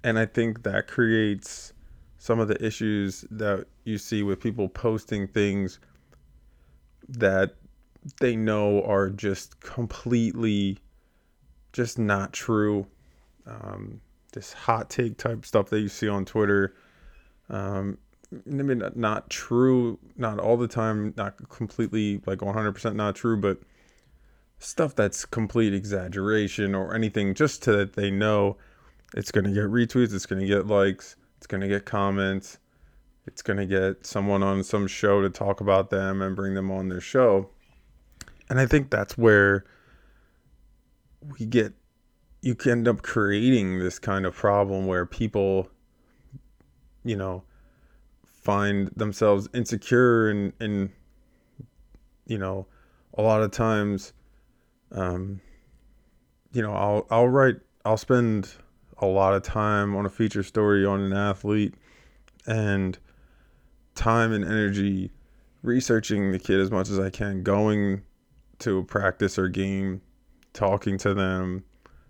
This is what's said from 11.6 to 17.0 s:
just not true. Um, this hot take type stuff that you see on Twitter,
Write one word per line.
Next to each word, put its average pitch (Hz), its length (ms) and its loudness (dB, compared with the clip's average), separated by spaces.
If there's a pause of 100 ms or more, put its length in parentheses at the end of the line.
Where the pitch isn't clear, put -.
just 120 260 -4
not 101 340 -2
true. 104 540 -2 (600)
Um, 50 540 -14 (320)
this - 200 -16
hot - 360 -2
take 117 300 -4
type 113 260 -4
stuff 104 260 0
that 107 100 2
you 101 80 -2
see 107 200 -4
on 101 160 0
Twitter, 101 500 2 (760)